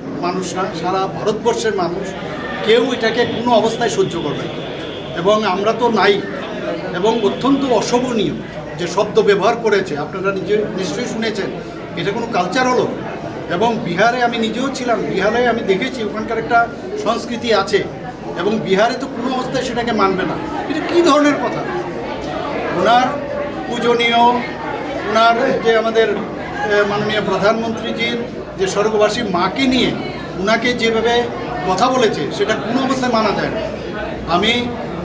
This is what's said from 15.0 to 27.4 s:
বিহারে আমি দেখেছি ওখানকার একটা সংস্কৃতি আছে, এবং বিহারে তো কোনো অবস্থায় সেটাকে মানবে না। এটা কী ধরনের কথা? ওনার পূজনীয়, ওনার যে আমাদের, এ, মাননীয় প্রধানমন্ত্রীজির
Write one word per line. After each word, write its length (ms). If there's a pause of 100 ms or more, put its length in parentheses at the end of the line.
বিহারে 280 (120)
আমি 180
দেখেছি 380
ওখানকার 340
একটা 160 (460)
সংস্কৃতি 440 (120)
আছে, 200 (600)
এবং 120 (140)
বিহারে 360
তো 120
কোনো 220
অবস্থায় 320
সেটাকে 240 (100)
মানবে 280
না। 60 (340)
এটা 200
কী 80 (100)
ধরনের 360
কথা? 180 (1160)
ওনার 280 (600)
পূজনীয়, 540 (880)
ওনার 280 (280)
যে 60 (120)
আমাদের, 320
এ, 640 (140)
মাননীয় 400
প্রধানমন্ত্রীজির 880 (400)